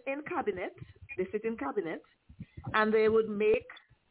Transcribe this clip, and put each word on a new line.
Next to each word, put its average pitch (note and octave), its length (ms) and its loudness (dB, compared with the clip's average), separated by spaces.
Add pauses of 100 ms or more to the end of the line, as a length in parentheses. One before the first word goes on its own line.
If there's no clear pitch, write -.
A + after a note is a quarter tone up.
in C#4 200 -4
cabinet, G3+ 460 -4 (440)
they F#3 140 -2
sit G#3+ 120 -4
in A3+ 140 -4
cabinet, G#3+ 440 -4 (720)
and G#3+ 200 4
they A3 160 6
would A3 200 4
make, G#3+ 380 2 (440)